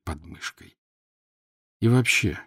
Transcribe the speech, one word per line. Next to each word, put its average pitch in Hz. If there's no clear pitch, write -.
под 78
мышкой. -
И 113
вообще, 117